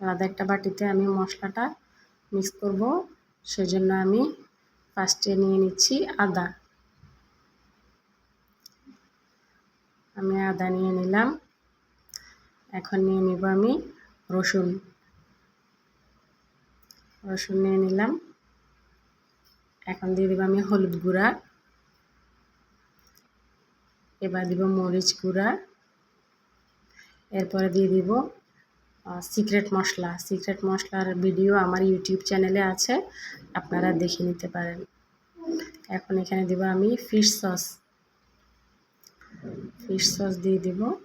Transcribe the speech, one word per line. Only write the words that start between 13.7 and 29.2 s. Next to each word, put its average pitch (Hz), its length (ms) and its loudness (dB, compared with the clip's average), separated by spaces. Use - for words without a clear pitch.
রসুন। 185 480 0
রসুন 190 320 -4
নিয়ে 190 200 2
নিলাম। 196 440 2
এখন 185 280 -4
দিয়ে 190 140 2
দিব 190 120 0
আমি 190 200 2
হলুদ 190 420 2
গুঁড়া। 185 380 2
এবার 185 280 -4
দিব 180 180 0
মরিচ 185 560 0
গুঁড়া। 190 360 0
এরপরে 190 400 0
দিয়ে 190 180 4
দিব, 190 400 2
আহ, 180 160 -12